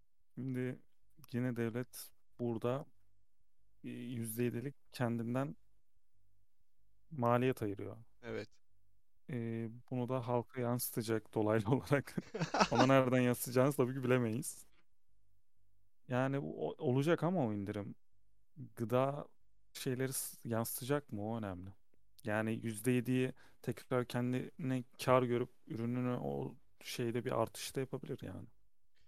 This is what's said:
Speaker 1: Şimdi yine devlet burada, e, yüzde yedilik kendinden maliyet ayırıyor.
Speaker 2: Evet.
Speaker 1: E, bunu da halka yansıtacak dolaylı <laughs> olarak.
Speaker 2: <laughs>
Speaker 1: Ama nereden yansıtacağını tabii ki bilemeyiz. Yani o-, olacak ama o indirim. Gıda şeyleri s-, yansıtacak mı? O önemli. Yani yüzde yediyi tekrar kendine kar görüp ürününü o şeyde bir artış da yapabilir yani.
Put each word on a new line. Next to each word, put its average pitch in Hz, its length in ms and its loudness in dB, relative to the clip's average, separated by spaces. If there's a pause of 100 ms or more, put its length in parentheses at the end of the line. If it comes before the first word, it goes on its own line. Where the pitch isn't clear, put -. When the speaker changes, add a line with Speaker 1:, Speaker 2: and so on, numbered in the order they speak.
(340)
Speaker 1:
Şimdi 127 440 -4 (540)
yine 123 240 0
devlet 117 540 -4 (280)
burada, 120 480 0 (1000)
e, 127 40 -8
yüzde 120 540 -4
yedilik 120 320 -2 (180)
kendinden 120 640 -2 (1500)
maliyet 123 520 2
ayırıyor. 101 340 -6 (260)
Speaker 2:
Evet. 110 260 -8 (800)
Speaker 1:
E, 117 380 -4 (220)
bunu 123 180 -2
da 127 200 -2
halka 120 320 0
yansıtacak 120 720 0
dolaylı 107 360 4
<laughs> - 0 -
olarak. 135 460 2 (260)
Speaker 2:
<laughs> - 280 2
Speaker 1:
Ama 131 160 6
nereden 131 340 6
yansıtacağını 123 520 4
tabii 131 220 2
ki 135 100 -4
bilemeyiz. 123 600 0 (1400)
Yani 135 300 0
o-, 156 400 -4
olacak 147 440 2
ama 165 240 2
o 110 60 0
indirim. 104 420 -4 (840)
Gıda 131 520 0 (440)
şeyleri 131 400 -4
s-, - 360 -8
yansıtacak 120 640 -2
mı? 104 180 -4
O 117 80 -4
önemli. 95 320 -8 (540)
Yani 110 380 0
yüzde 113 280 -2
yediyi 127 420 2 (300)
tekrar 123 440 -2
kendine 127 800 -2 (200)
kar 127 180 8
görüp 120 280 0 (160)
ürününü 123 500 -2
o 139 400 -4 (260)
şeyde 120 420 -2
bir 123 180 2
artış - 340 -4
da 135 40 -2
yapabilir 131 420 -8
yani. 95 240 -12 (600)